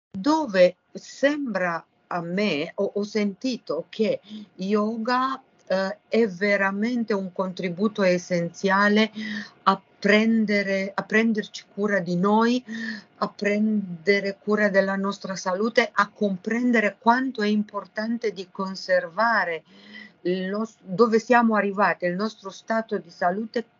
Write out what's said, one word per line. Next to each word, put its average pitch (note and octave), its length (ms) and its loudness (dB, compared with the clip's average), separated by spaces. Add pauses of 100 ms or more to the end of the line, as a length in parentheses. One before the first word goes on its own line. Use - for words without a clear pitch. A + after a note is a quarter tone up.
(100)
dove G3 680 4 (160)
sembra G3+ 920 -2 (240)
a F3 120 -4
me, E3+ 540 -2
ho, F3 200 -2
ho G3+ 80 -2
sentito G#3 840 -4
che G3 320 -2 (360)
yoga, A3+ 840 -2 (240)
eh, F#3+ 320 -2 (100)
è A3+ 180 2
veramente G3+ 880 0
un F#3+ 180 -4
contributo F#3+ 720 -4
essenziale F#3+ 1080 2 (540)
a F#3+ 160 2 (200)
prendere, G3+ 920 2
a - 100 -4
prenderci G#3+ 680 0
cura G3+ 280 0
di F3 160 -2
noi, A3+ 480 2 (540)
a G3+ 100 -2
prendere G3+ 1120 -2
cura G#3 300 0
della G3 280 2
nostra G3 400 -4
salute, A3 560 0
a G3+ 180 0
comprendere G#3+ 880 0
quanto A#3+ 440 0
è G#3 40 0
importante G#3 840 -4
di F3+ 180 -10
conservare F#3 1120 -2 (600)
il F#3 260 -2
nos-, G#3 340 -6
dove G#3+ 380 4
siamo A#3 340 4
arrivati, G3 520 0
il F3 100 -2
nostro G#3+ 340 -6
stato A3 480 -4
di E3+ 120 -16
salute G#3 540 -2 (160)